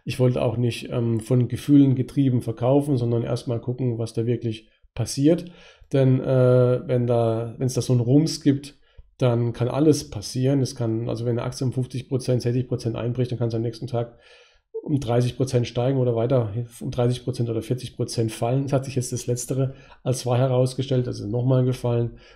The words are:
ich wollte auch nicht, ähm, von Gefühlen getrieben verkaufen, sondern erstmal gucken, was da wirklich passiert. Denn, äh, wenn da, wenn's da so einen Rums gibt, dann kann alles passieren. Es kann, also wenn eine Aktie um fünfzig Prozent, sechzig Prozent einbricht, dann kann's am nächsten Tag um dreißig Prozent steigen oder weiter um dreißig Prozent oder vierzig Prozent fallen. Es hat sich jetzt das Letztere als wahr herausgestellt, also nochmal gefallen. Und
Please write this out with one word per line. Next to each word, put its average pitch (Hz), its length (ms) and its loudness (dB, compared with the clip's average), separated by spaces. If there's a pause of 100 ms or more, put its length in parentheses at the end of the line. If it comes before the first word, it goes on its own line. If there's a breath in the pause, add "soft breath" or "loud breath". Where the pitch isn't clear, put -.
ich 131 160 -6
wollte 127 220 2
auch 110 160 0
nicht, 120 340 -2
ähm, 117 300 0
von 127 260 2
Gefühlen 135 480 4
getrieben 131 460 0
verkaufen, 135 560 2
sondern 117 260 0
erstmal 120 380 -4
gucken, 123 360 -4
was 113 140 -6
da 113 140 -2
wirklich 113 420 -4 (260 soft breath)
passiert. 143 520 2 (480 loud breath)
Denn, 131 260 4
äh, 127 640 4
wenn 123 220 0
da, 117 520 0
wenn's 127 160 -2
da 120 60 2
so 127 120 0
einen 120 80 4
Rums 143 400 4
gibt, - 360 0 (400 soft breath)
dann 120 360 0
kann 120 160 -2
alles 151 400 -2
passieren. 131 520 -2
Es 123 140 -4
kann, 113 320 -4
also 113 160 -6
wenn 117 160 -2
eine 123 80 -6
Aktie 127 180 -6
um 120 60 -2
fünfzig 127 380 -6
Prozent, 127 320 -2
sechzig 123 260 -2
Prozent 120 300 -4
einbricht, 120 340 -4
dann 113 80 -6
kann's 117 160 -2
am 113 60 -2
nächsten 117 260 -6
Tag 117 300 -6 (640 soft breath)
um 143 180 0
dreißig 123 380 0
Prozent 123 280 0
steigen 127 320 0
oder 123 160 2
weiter 113 400 0 (280)
um 139 100 -6
dreißig 123 320 0
Prozent 123 260 -2
oder 113 120 -2
vierzig - 340 -6
Prozent 113 380 -2
fallen. 131 320 0
Es 143 80 -2
hat 131 100 0
sich 127 120 -12
jetzt 123 180 -2
das 120 140 -6
Letztere 131 480 -2 (280 loud breath)
als 131 220 -2
wahr 120 120 2
herausgestellt, 127 680 0
also 110 180 -8
nochmal 123 380 2
gefallen. 120 460 0
Und 117 100 -16 (160 loud breath)